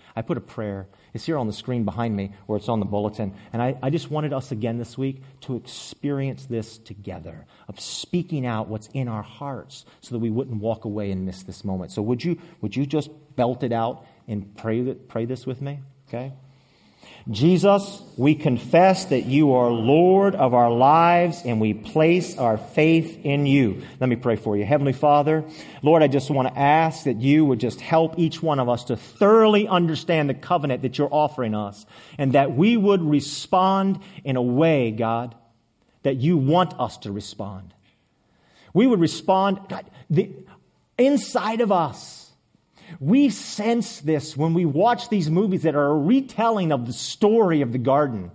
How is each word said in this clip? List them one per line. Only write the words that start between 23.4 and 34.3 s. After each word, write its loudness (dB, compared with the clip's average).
you. 2
Let 0
me 2
pray 0
for -4
you. 0
Heavenly 2
Father, 2
Lord, 6
I 4
just 0
want 2
to -4
ask 2
that 0
you 4
would 2
just -4
help 0
each -2
one 0
of 0
us -2
to -4
thoroughly 4
understand 0
the -2
covenant -2
that -6
you're 0
offering -2
us, -8
and 0
that 2
we 4
would 2
respond 0
in -2